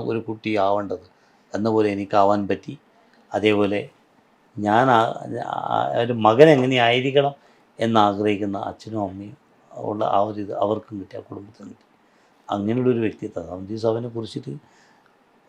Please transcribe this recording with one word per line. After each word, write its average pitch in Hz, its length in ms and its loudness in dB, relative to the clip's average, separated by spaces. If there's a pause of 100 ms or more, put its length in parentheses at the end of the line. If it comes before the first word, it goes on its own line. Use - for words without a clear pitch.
(120)
ഒരു 113 160 -4
കുട്ടി 110 240 -6 (140)
ആവേണ്ടത് 98 400 -2 (500)
എന്ന 107 200 -2
പോലെ 107 200 4
എനിക്കാവാൻ 101 540 2
പറ്റി. - 240 -6 (640)
അതേപോലെ 104 440 2 (760)
ഞാൻ 104 300 2 (140)
ആ, - 20 6 (480)
ആ - 280 -4 (280)
ഒരു 120 100 -4 (120)
മകൻ 123 280 10
എങ്ങനെയായിരിക്കണം 131 760 2 (520)
എന്നാഗ്രഹിക്കുന്ന 104 720 2 (120)
അച്ഛനും 110 360 -10
അമ്മയും 98 320 -12 (540)
ഉള്ള 107 100 -6 (160)
ആ - 100 4
ഒരു 104 160 -8
ഇത് 98 100 -10 (100)
അവർക്കും 107 360 -4
കിട്ടി, 92 200 -16
ആ - 100 -12
കുടുംബത്തിനും 104 420 -18
കിട്ടി. - 140 -20 (680)
അങ്ങനെയുള്ളൊരു 117 520 0
വ്യക്തിത്വം 95 480 -8
സന്ദീപ് 98 300 -12
സാവിനെ 117 320 -2
കുറിച്ചിട്ട് 117 360 -10 (960)